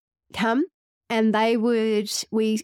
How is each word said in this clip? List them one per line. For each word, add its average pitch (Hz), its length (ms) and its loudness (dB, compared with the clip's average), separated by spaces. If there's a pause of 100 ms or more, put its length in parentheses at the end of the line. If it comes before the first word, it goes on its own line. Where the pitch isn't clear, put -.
(340)
come, 233 320 0 (440)
and 220 260 2
they 226 220 2
would, 220 520 0 (220)
we, 220 320 0